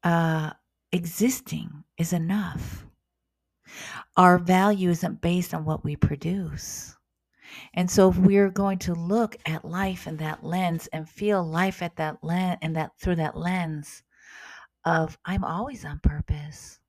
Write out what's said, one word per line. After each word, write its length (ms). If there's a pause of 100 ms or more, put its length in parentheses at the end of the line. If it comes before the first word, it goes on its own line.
Uh, 480 (400)
existing 920 (140)
is 160
enough. 720 (1300)
Our 220
value 520
isn't 320
based 320
on 120
what 180
we 120
produce. 1000 (760)
And 160
so 200
if 80
we're 320
going 300
to 140
look 420 (100)
at 200
life 420
in 100
that 260
lens 500
and 160
feel 340
life 380
at 160
that 260
len-, 380
and 140
that, 240
through 160
that 220
lens 680 (840)
of, 400
"I'm 180
always 400
on 160
purpose. 880